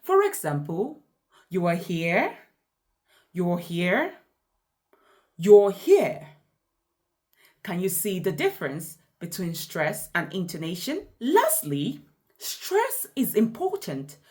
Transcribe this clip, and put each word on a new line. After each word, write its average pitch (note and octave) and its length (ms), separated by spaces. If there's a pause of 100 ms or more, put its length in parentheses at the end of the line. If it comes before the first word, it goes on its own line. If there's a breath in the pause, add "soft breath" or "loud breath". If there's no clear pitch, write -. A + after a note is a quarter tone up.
For G4 200
example, E3+ 800 (480 soft breath)
You F3 160
are E3+ 100
here, F3 600 (960 soft breath)
you're F3 260
here, F3+ 540 (1300 soft breath)
you're G3+ 320
here. C#4+ 580 (1300 soft breath)
Can F3 180
you F#3+ 80
see F#3+ 300
the F3+ 140
difference E3+ 680 (200)
between E3+ 360
stress D#3+ 600
and E3 180
intonation? F3+ 760 (140)
Lastly, B3+ 800 (360)
stress - 680 (100)
is B3 180
important A3+ 840 (120)